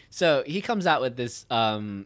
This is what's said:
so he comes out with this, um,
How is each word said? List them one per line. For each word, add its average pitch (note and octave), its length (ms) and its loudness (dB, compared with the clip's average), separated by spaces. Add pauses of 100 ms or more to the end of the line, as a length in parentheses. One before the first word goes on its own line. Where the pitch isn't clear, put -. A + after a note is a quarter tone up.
(120)
so D3+ 340 2
he F3 160 -4
comes G3+ 240 -2
out D3+ 160 4
with B2+ 140 -2
this, A#2+ 340 -8
um, G#2+ 560 0